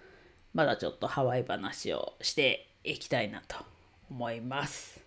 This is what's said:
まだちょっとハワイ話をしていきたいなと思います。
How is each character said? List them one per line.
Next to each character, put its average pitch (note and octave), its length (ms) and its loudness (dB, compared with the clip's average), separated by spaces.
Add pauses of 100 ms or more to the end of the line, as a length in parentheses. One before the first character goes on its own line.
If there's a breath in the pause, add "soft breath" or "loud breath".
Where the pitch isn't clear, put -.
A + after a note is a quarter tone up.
(540 loud breath)
ま D#3+ 100 6
だ B2+ 140 4
ち - 80 -4
ょ - 60 0
っ - 60 -8
と - 100 0
ハ C#3 180 2
ワ B2 100 4
イ B2 80 2
話 - 480 -4
を - 300 -2
し - 120 0
て C3 360 4 (160)
い A#2 120 -2
き - 120 -10
た B2 120 2
い G#2+ 80 -2
な G#2+ 160 -10
と - 120 -8 (520)
思 A#2+ 220 -4
い A#2 80 -6
ま C3 280 -2
す。 - 400 -6